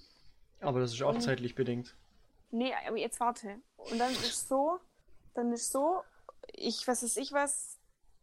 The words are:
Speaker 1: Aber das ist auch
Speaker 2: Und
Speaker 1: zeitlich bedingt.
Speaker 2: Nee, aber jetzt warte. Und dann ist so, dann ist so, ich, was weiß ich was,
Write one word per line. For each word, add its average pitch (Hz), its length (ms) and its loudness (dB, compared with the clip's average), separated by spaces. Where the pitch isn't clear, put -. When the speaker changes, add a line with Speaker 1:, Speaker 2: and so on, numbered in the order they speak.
Speaker 1:
Aber 127 180 2
das 123 140 2
ist 120 100 -4
auch 139 100 4
Speaker 2:
Und 120 80 0
Speaker 1:
zeitlich 123 340 0
bedingt. 120 400 -2
Speaker 2:
Nee, 240 220 0
aber 226 100 -2
jetzt 226 220 -2
warte. 233 420 -2
Und - 220 -4
dann 247 120 4
ist - 360 -2
so, 294 320 4
dann 240 180 2
ist 233 180 -2
so, 311 300 4
ich, - 340 -4
was 247 160 0
weiß 233 140 0
ich 269 160 -4
was, 285 440 0